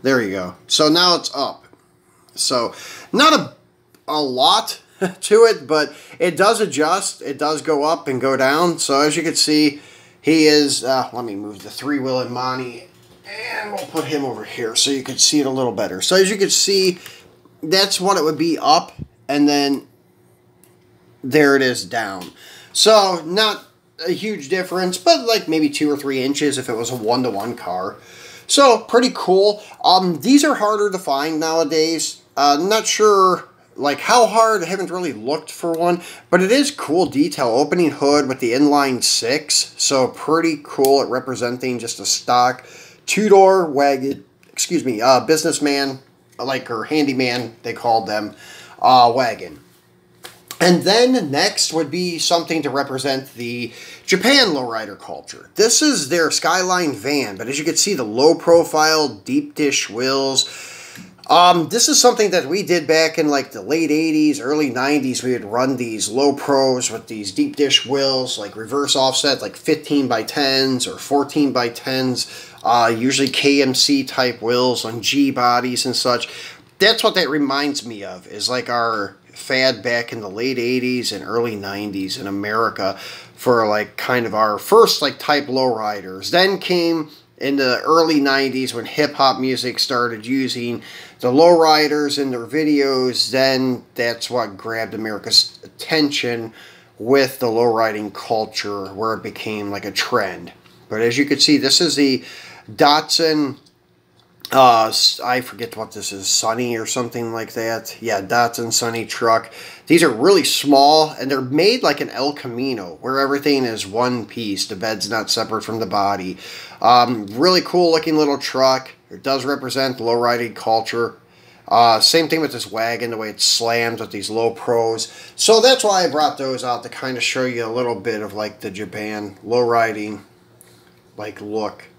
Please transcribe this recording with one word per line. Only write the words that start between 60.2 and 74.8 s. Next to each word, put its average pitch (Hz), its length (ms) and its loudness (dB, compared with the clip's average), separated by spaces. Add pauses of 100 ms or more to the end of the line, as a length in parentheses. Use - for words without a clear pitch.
Um, 170 380 6
this 233 220 0
is 294 100 2
something 226 320 4
that 170 140 0
we 180 180 -4
did 156 240 0
back 160 320 2
in, 151 80 2
like, 139 240 -2
the 107 100 -12
late 147 300 -2
eighties, 151 480 2
early 143 300 -2
nineties. 127 520 0
We 127 120 -2
would 107 100 -4
run 123 320 0
these 110 320 -6
low 135 260 2
pros 135 560 0
with - 180 -12
these 107 260 -10
deep 147 240 -2
dish 135 280 2
wheels, 131 540 -2
like, 104 160 -12
reverse 127 400 -2
offset, 147 460 0
like, - 160 -10
fifteen-by-tens 135 1300 -2
or 85 100 -10
fourteen-by-tens, 131 1500 -2 (120)
uh, 117 340 2
usually 131 300 0
K 139 340 2
M 131 140 2
C 139 300 2
type 123 360 -4
wheels 123 440 0